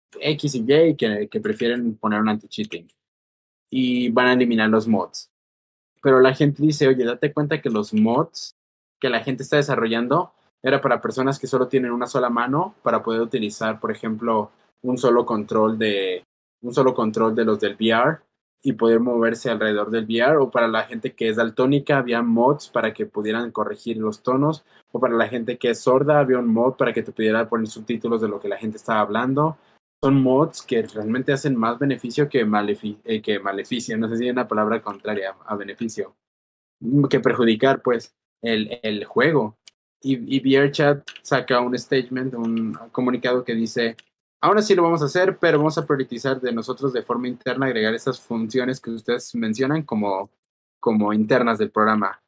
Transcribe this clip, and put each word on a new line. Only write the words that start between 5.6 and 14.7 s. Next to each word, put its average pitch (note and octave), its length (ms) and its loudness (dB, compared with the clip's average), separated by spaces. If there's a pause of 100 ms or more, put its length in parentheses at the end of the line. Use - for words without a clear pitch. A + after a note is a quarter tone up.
Pero C3+ 180 6
la C3 140 8
gente C#3+ 300 0
dice, D3+ 240 2
"Oye, B2+ 180 2
date A#2+ 260 -2
cuenta D3+ 300 -2
que C3 80 -2
los G#2+ 240 -2
mods A2+ 600 0 (440)
que C3+ 120 -2
la A#2 100 0
gente C3+ 240 -6
está D3+ 140 0
desarrollando B2 760 0 (300)
era C3+ 160 2
para B2 220 0
personas C3 360 -2
que C3+ 100 -8
solo B2+ 200 2
tienen B2+ 240 0
una A#2+ 160 -4
sola A#2+ 220 0
mano C3 520 0
para A2+ 220 0
poder A2+ 180 0
utilizar, A2 580 -4
por A2+ 120 -6
ejemplo, A2 600 -2 (320)